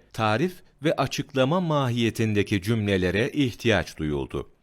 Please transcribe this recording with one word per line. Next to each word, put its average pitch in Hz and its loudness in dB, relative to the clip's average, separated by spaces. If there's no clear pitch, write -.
tarif 113 0
ve 156 0
açıklama 139 0
mahiyetindeki 117 0
cümlelere 101 0
ihtiyaç 113 0
duyuldu. 71 -4